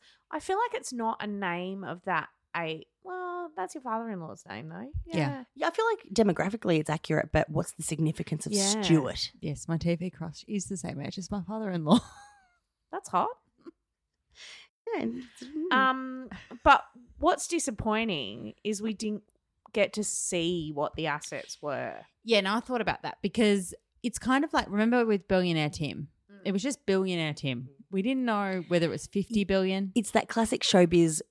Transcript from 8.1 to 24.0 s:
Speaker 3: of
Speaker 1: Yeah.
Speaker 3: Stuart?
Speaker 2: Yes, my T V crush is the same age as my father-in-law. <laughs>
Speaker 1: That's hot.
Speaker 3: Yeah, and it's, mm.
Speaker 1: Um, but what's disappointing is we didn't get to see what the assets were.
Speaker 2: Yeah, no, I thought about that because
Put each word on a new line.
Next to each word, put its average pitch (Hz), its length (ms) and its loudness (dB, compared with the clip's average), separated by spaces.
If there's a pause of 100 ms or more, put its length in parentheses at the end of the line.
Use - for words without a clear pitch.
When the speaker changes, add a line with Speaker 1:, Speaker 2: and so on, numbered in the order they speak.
Speaker 3:
of - 80 -4
Speaker 1:
Yeah. 202 280 2
Speaker 3:
Stuart? 156 500 2 (100)
Speaker 2:
Yes, 147 260 -8
my 165 100 0
T 170 180 2
V 175 160 -4
crush - 360 -12
is 202 200 -4
the 196 100 -6
same 147 240 -8
age - 160 -8
as 185 140 -10
my 202 100 -4
father-in-law. 185 580 4
<laughs> - 920 -20
Speaker 1:
That's 359 180 -10
hot. 190 200 2 (1600)
Speaker 3:
Yeah, 330 80 -2
and 240 220 -6
it's, 247 260 -18
mm. 311 260 -2
Speaker 1:
Um, 262 540 0 (340)
but 277 220 8 (320)
what's - 300 2
disappointing 214 1080 -4 (100)
is 208 180 -4
we 220 120 -4
didn't 208 300 -6 (500)
get 208 200 2
to 214 100 -2
see 170 680 -2
what 147 220 -4
the 160 120 -4
assets - 540 -8
were. 123 440 -6 (180)
Speaker 2:
Yeah, 220 180 4
no, 196 140 2
I 233 40 2
thought 247 220 -4
about 175 200 -2
that - 200 -8
because 202 520 2 (300)